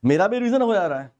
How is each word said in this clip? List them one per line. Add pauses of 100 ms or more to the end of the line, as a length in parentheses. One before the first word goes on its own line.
मेरा
भी
रीजन
हो
जा
रहा
है,